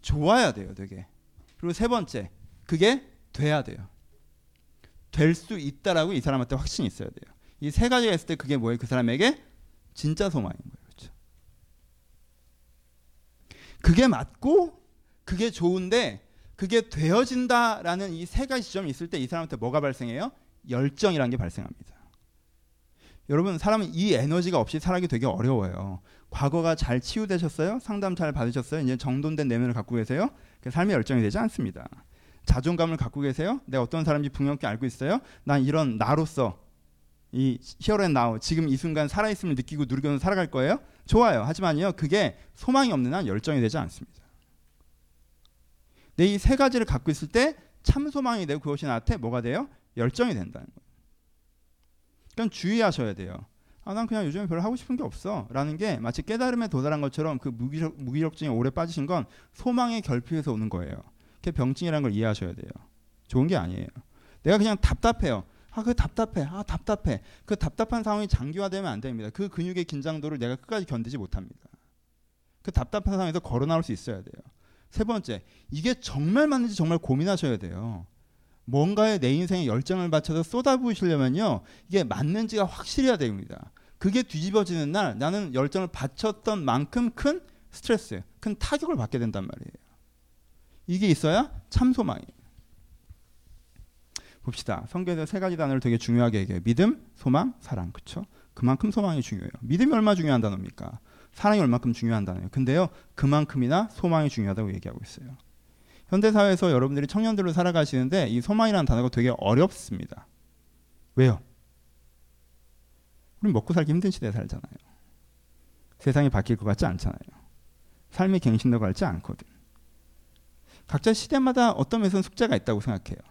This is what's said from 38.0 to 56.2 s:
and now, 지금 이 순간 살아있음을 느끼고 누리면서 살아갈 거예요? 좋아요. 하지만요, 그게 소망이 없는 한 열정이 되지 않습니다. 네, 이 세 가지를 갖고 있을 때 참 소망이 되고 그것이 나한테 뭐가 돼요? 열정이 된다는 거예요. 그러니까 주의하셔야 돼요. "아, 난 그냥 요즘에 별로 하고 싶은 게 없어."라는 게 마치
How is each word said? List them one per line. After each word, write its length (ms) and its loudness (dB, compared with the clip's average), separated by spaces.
and 140 4
now, 220 2
지금 280 0
이 80 2
순간 320 -2
살아있음을 480 0
느끼고 320 -4
누리면서 340 0
살아갈 300 0
거예요? 280 0
좋아요. 380 6
하지만요, 500 0
그게 440 0
소망이 360 2
없는 220 0
한 140 -2
열정이 340 0
되지 160 2
않습니다. 440 -10
네, 80 6
이 120 4
세 180 6
가지를 300 4
갖고 260 -2
있을 180 -4
때 260 2
참 280 2
소망이 340 -2
되고 140 -2
그것이 260 -4
나한테 320 -2
뭐가 240 -4
돼요? 260 -2
열정이 380 0
된다는 320 -10
거예요. 240 -20
그러니까 220 -2
주의하셔야 600 0
돼요. 300 -12
"아, 120 -8
난 100 -2
그냥 200 -2
요즘에 200 -4
별로 160 -2
하고 140 -2
싶은 220 -6
게 60 -6
없어."라는 760 -6
게 200 -2
마치 240 -6